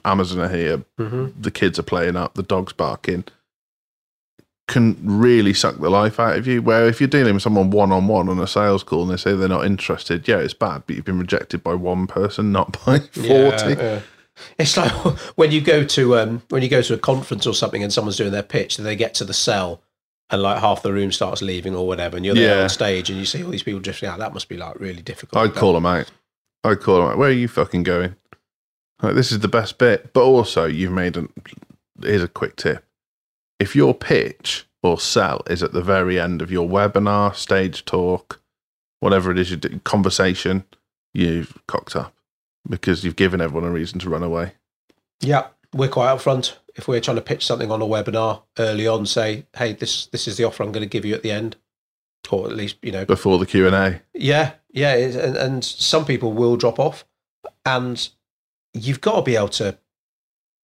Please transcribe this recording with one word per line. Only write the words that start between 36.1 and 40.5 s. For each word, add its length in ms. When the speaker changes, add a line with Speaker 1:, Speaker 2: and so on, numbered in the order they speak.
Speaker 1:
end 220
of 80
your 180
webinar, 680
stage 500
talk, 540
whatever 300
it 60
is 140
you 60
do, 260
conversation, 800